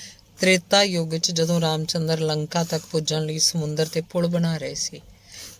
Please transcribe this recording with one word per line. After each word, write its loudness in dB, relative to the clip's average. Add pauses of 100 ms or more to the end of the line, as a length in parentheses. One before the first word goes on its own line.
(400)
ਤ੍ਰੇਤਾ 4
ਯੁੱਗ -2
'ਚ -2
ਜਦੋਂ 2
ਰਾਮਚੰਦਰ 0
ਲੰਕਾ 0
ਤੱਕ -4
ਪੁੱਜਣ -2
ਲਈ -4
ਸਮੁੰਦਰ 0
'ਤੇ -4
ਪੁਲ -2
ਬਣਾ 0
ਰਹੇ -8
ਸੀ, -8 (580)